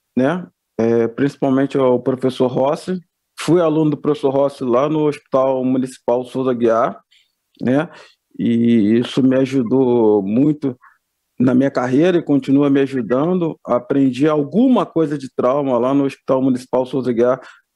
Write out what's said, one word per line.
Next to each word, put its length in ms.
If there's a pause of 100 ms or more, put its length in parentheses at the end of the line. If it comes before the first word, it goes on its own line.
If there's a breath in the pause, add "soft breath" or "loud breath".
(160)
né? 300 (320)
É, 300
principalmente 680
ao 240
professor 460
Rossi. 520 (400)
Fui 220
aluno 300
do 80
professor 320
Rossi 340
lá 240
no 180
Hospital 560
Municipal 640
Souza 280
Aguiar, 460 (600 soft breath)
né? 300 (480 loud breath)
E 600
isso 240
me 140
ajudou 840
muito 520 (680 soft breath)
na 140
minha 160
carreira 480
e 40
continua 460
me 120
ajudando. 840
Aprendi 600
alguma 580
coisa 320
de 180
trauma 440
lá 160
no 100
Hospital 380
Municipal 420
Souza 260
Aguiar, 300 (360 loud breath)